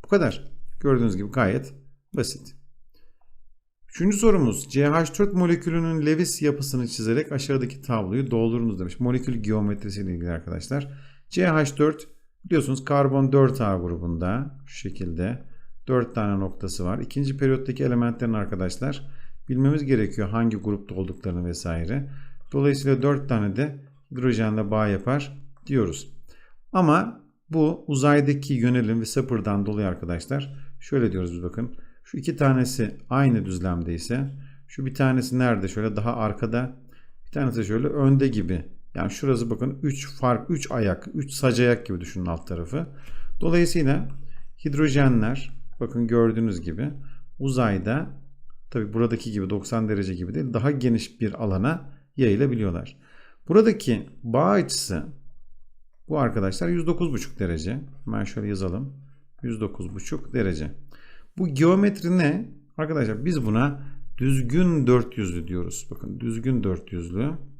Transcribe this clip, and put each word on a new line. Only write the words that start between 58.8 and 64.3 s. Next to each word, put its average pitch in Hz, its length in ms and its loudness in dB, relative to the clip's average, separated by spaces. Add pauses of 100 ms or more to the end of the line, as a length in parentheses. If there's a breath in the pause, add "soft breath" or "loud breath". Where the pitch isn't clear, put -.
Yüz 117 180 -4
dokuz 95 340 -6
buçuk - 380 -8
derece. 85 420 0 (600 soft breath)
Bu 185 100 0
geometri 180 720 4
ne? 160 360 2 (240)
Arkadaşlar 135 480 -2
biz 156 200 0
buna 131 380 2 (340 loud breath)
düzgün 135 720 4